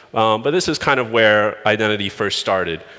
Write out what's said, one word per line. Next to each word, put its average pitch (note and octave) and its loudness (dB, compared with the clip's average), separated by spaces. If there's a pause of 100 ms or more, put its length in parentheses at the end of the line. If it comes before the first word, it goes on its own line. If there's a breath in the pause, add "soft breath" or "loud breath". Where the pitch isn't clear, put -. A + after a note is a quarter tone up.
(120)
um, A2 2
but C#3 -2
this E3+ -2
is D#3 -4
kind C#3 2
of A2+ -6
where G#2+ 4
identity G#2+ 0
first G2+ -4
started, F2 -2 (160 loud breath)